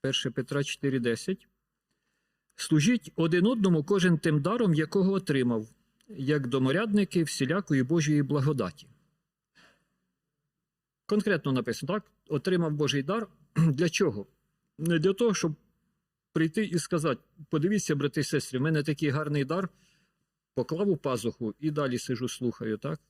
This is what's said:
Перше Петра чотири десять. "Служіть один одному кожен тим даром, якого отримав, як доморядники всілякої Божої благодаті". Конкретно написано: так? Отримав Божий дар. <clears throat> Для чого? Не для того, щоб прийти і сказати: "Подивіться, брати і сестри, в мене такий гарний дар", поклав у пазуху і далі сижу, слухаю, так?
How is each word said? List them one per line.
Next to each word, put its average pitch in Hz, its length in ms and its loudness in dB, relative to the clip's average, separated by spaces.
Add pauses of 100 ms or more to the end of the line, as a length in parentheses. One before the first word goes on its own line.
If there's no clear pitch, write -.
Перше 135 300 -2
Петра 139 320 -4
чотири 135 360 -2
десять. 120 480 -4 (1080)
"Служіть 165 600 2
один 170 300 2
одному 190 380 2
кожен 180 340 2
тим 151 240 2
даром, 196 320 0
якого 185 380 2
отримав, 127 560 0 (400)
як 139 400 -2
доморядники 175 760 0
всілякої 147 600 0
Божої 147 400 2
благодаті". 135 640 -2 (2250)
Конкретно 196 460 0
написано: 127 420 -2
так? - 180 -6 (160)
Отримав 170 440 0
Божий 143 320 0
дар. 202 240 -4 (140)
<clears throat> - 140 -14
Для 160 340 4
чого? 104 380 0 (500)
Не 165 220 2
для 190 140 4
того, 226 200 2
щоб 160 220 -2 (760)
прийти 160 320 2
і 170 140 -2
сказати: 151 420 -2 (280)
"Подивіться, 165 460 2
брати 143 260 -2
і - 20 0
сестри, 127 360 -4
в - 20 0
мене 151 220 0
такий 147 260 -2
гарний 147 360 -2
дар", 175 240 -4 (840)
поклав 165 340 -2
у 170 80 2
пазуху 117 640 -4
і 151 120 -2
далі 139 260 -2
сижу, 123 320 -4
слухаю, 113 480 -6
так? 156 220 -8 (100)